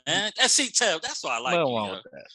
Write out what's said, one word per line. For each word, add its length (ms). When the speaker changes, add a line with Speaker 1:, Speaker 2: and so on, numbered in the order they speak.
Speaker 1:
man. 300
That's, 160
see, 160
Tev, 340
that's 200
why 140
I 40
like 180
Speaker 2:
Nothing 140
Speaker 1:
you, 60
Speaker 2:
wrong 100
Speaker 1:
yo. 60
Speaker 2:
with 100
that. 300